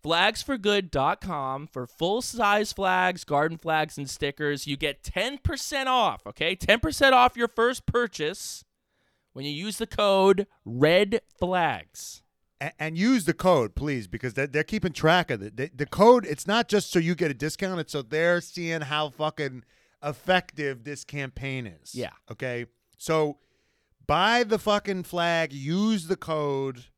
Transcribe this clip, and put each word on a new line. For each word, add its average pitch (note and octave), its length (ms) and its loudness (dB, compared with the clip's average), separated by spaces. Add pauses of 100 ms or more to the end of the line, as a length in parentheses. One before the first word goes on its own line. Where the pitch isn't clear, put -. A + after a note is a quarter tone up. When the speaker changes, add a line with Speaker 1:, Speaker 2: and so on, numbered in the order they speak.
Speaker 1:
flags F3 400 0
for C4+ 160 -6
good G3+ 320 0
dot C#3+ 320 0
com C#3+ 460 -6
for B2+ 180 -8
full-size G#3+ 880 0
flags, F#3 500 0
garden D#3 360 0
flags, D#3 400 -2
and C#3 100 -8
stickers. C#3+ 560 -4
You C#3+ 100 -4
get C#3+ 280 -6
ten B3+ 340 -6
percent C4+ 500 -4
off, A3 380 0
okay? D#3 300 -4
Ten A3 240 2
percent C#4 340 4
off B3+ 240 6
your A#3+ 100 0
first A#3+ 380 0
purchase - 800 -4 (680)
when C3 120 -10
you D3 60 -4
use F3+ 260 -6
the A3+ 80 -4
code G3 600 4 (180)
Red E3+ 560 4 (160)
Flags. E3 840 -4 (360)
Speaker 2:
A-, D3 120 -8 (100)
and D#3+ 160 -6
use G#3+ 280 2
the D#3+ 100 2
code, D3 400 2
please, C3 320 -4
because A#2 260 -8
they're, C3+ 140 -2
they're D3 160 -2
keeping F#3+ 300 -2
track E3 360 2
of G#2 140 -4
it. G#2+ 120 -14
The, C3+ 200 -6
the C#3 100 -2
code, A3+ 400 6
it's C#3+ 220 -6
not A3+ 200 2
just G#3 240 2
so F3+ 60 2
you E3+ 160 2
get D#3+ 160 0
a C3+ 60 -4
discount. E3+ 440 -4
It's - 140 -8
so D3 80 -4
they're E3 400 0
seeing E3 400 -6
how D3+ 300 -2
fucking C#3+ 520 -6 (400)
effective D3 800 -2
this C#3 200 -12
campaign C3+ 640 -8
is. E2 260 -18
Speaker 1:
Yeah. B2 160 -8 (220)
Speaker 2:
Okay? A#2+ 340 -8 (320)
So D#3 400 0 (680)
buy G#3 360 4
the G#3+ 140 0
fucking G3+ 460 -2
flag. E3+ 500 -2
Use E3+ 540 -2
the F3+ 100 -2
code. C#3 680 -4 (120)